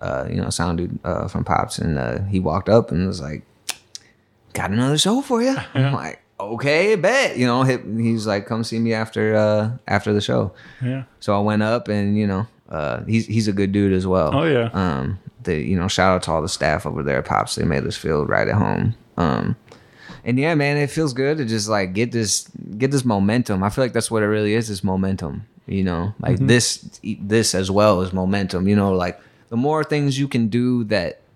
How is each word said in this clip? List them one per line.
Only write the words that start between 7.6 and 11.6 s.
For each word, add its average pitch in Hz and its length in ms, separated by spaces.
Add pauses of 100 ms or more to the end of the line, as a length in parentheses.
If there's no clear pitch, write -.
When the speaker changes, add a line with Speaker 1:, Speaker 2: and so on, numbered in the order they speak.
Speaker 1:
hit, 131 180 (160)
he's 113 300
like, 101 180
"Come 113 180
see 113 160
me 113 140
after, 110 420
uh, 107 360 (160)
after 104 260
the 104 80
show." 113 300 (300)
Speaker 2:
Yeah. 127 220 (160)
Speaker 1:
So 104 160
I 101 60
went 107 220